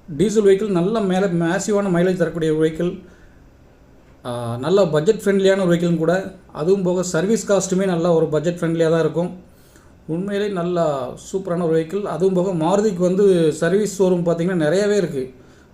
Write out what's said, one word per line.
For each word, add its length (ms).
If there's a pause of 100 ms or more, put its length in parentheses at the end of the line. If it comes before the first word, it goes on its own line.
(180)
டீசல் 260
வெஹிக்கிள் 260
நல்ல 300
மேல 280
மேசிவான 640
மைலேஜ் 280
தரக்கூடிய 380
ஒரு 140
வெஹிக்கிள். 320 (1200)
ஆ, 320
நல்ல 280
பட்ஜெட் 340
ஃப்ரெண்ட்லியான 460
ஒரு 100
வெஹிக்கிளும் 220
கூட. 380 (160)
அதுவும் 320
போக 200
சர்வீஸ் 480
காஸ்ட்டுமே 340
நல்ல 280
ஒரு 120
பட்ஜெட் 340
ஃப்ரெண்ட்லியா 300
தான் 100
இருக்கும். 320 (760)
உண்மையிலேயே 460
நல்லா 600 (180)
சூப்பரான 360
ஒரு 120
வெஹிக்கிள். 220
அதுவும் 320
போக 200 (120)
மாருதிக்கு 320
வந்து 560
சர்வீஸ் 480
ஷோரூம் 240
பார்த்தீங்கன்னா 280
நிறையவே 440
இருக்கு. 360 (400)